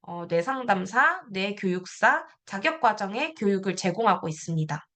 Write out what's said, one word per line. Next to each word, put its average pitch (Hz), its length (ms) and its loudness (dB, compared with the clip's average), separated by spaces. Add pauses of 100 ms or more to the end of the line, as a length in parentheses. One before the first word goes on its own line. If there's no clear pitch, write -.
어, 175 240 -10
뇌상담사, 247 1040 2
뇌교육사 202 960 0 (200)
자격과정의 226 880 0
교육을 196 420 0
제공하고 180 520 2
있습니다. 156 560 -4 (120)